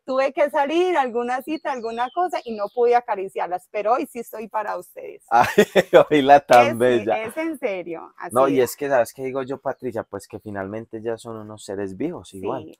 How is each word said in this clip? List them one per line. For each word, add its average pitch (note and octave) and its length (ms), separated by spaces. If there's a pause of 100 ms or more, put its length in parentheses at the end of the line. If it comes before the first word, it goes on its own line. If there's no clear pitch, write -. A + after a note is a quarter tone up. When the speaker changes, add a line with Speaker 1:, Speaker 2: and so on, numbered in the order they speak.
Speaker 1:
tuve C4+ 260
que D4 160
salir, D#4+ 480
alguna B3 460
cita, D4+ 300
alguna A#3 420
cosa, F4 300
y A3+ 120
no G3+ 180
pude A#3+ 220
acariciarlas, F#3+ 760
pero G#3 240
hoy C#4 120
sí A#3+ 140
estoy A3+ 280
para G3+ 300
ustedes". - 480
Speaker 2:
<laughs> - 40
Ay, A#2+ 160 (640)
oíla C#3+ 320
tan A#2+ 280
Speaker 1:
Es, A#2 100
Speaker 2:
bella. A#2+ 440
Speaker 1:
es A3 140
en D#4+ 220
serio, F3 580
así - 180
Speaker 2:
No, C3+ 140
y C3+ 120
Speaker 1:
es. A#2+ 100
Speaker 2:
es - 60
que, C#3+ 120
¿sabes B2 240
qué C3+ 120
digo C3 180
yo, B2+ 160
Patricia? A#2+ 460
Pues - 220
que G#2+ 120
finalmente G#2+ 640
ya A2+ 160
son A2+ 180
unos G#2+ 280
seres G2 320
vivos C3+ 340
Speaker 1:
Sí, F#2+ 80
Speaker 2:
igual. A#2+ 420